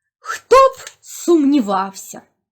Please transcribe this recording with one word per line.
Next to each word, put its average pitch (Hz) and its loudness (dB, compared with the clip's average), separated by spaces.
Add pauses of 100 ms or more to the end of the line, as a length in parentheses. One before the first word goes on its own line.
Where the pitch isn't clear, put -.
(180)
Хто - -2
б 523 0
сумнівався? 254 -2 (300)